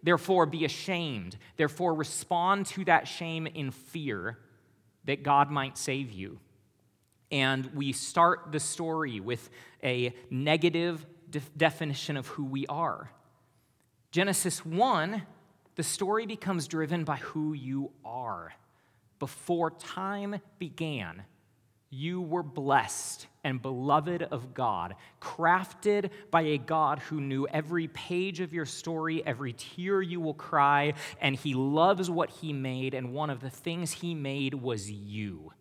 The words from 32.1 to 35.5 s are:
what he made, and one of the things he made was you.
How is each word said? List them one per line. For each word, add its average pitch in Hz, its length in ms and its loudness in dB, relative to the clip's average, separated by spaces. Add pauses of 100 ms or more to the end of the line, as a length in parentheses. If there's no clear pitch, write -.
what 170 180 0
he 156 220 -8
made, 131 420 -2
and 123 200 -4
one 151 160 -2
of 131 100 -4
the 131 100 -8
things 170 440 -6
he 170 200 -4
made 139 400 -2
was 117 380 -4
you. 101 680 -8